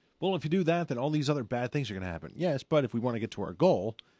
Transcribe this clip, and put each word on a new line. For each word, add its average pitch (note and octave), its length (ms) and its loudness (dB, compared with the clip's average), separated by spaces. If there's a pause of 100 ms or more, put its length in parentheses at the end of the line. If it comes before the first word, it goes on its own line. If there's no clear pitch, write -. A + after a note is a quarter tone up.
(200)
Well, F#3 140 0
if D#3+ 100 -4
you D3+ 60 -2
do F#3 140 4
that, E3+ 240 0
then B2+ 100 -2
all C#3 120 0
these D3+ 180 0
other D3 160 2
bad A#2+ 280 -2
things C3+ 180 -2
are G2+ 40 -6
gonna F#2 120 -4
happen. D#2+ 280 -8
Yes, D#3 280 0
but D3+ 220 2
if A#2 100 -4
we A#2 60 0
wanna A#2 200 -2
get A2+ 120 -4
to G#2 100 -6
our F#2 100 -4
goal, A2 440 2 (240)